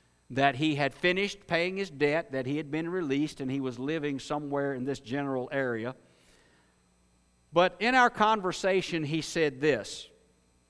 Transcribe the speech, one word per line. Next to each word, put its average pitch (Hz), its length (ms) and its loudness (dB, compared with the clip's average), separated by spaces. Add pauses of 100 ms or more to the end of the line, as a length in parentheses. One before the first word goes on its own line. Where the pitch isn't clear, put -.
(300)
that 135 280 2
he 151 180 2
had 139 180 0
finished 185 540 0
paying 180 300 0
his 196 120 -4
debt, 147 440 0
that 131 120 -2
he 139 120 -2
had 151 120 -6
been 160 200 -4
released, 151 500 -2
and 131 100 -4
he 135 120 -2
was 127 180 -4
living 143 400 -4
somewhere 143 540 -2
in 123 100 -6
this 131 160 -4
general 131 540 -2
area. 123 420 -2 (1600)
But 180 260 4
in 240 160 2
our 247 140 8
conversation, 190 960 2
he 156 160 -2
said 143 400 0
this, 127 480 0 (600)